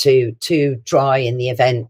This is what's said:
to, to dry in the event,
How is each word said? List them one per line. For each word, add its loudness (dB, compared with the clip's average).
to, 2
to -2
dry 0
in -4
the -4
event, 0